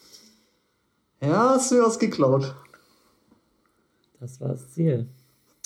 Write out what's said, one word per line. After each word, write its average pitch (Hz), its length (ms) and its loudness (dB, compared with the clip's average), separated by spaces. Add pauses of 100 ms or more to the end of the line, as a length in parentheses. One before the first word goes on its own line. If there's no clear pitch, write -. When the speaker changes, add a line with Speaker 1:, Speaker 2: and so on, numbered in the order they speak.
(1200)
Speaker 1:
Ja, 190 340 0
hast 254 160 -2
du 247 100 4
was 226 180 0
geklaut. 139 560 0 (1600)
Speaker 2:
Das 123 220 -16
war 135 80 -8
das 135 220 -10
Ziel. 139 360 0 (580)